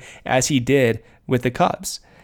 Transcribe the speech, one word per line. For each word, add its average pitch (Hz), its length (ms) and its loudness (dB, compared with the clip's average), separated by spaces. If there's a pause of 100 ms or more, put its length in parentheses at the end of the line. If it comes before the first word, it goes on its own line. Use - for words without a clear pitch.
(260)
as 127 220 0
he 139 120 2
did 120 440 2 (240)
with 123 160 0
the 123 80 0
Cubs. - 540 -2
<laughs> - 40 -20 (140)